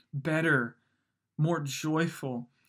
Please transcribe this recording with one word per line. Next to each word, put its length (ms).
better, 640
more 240
joyful, 880